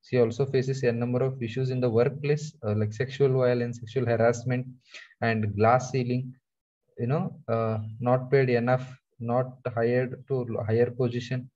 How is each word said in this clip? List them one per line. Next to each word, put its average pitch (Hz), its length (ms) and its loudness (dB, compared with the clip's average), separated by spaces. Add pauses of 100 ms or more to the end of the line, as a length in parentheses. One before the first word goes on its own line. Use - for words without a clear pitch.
She - 180 0
also 113 260 2
faces 131 380 -2
a 120 80 4
number 120 320 -2
of 131 180 -4
issues 127 280 -4
in 127 120 -2
the 123 80 2
workplace, 135 680 0 (100)
uh, 104 100 0
like 107 180 0
sexual 135 360 0 (100)
violence, 120 400 0
sexual 123 260 -4
harassment, 117 640 2 (540)
and 110 340 0
glass 117 360 4
ceiling, 127 420 -2 (640)
you 120 100 -4
know, 170 280 -2 (120)
uh, 113 320 0 (200)
not 123 300 0
paid 135 200 4
enough, 123 480 0 (220)
not 120 380 -2 (160)
hired 123 540 0
to 127 220 -2
l-, 110 160 -4
higher 117 260 2
position. 123 640 -4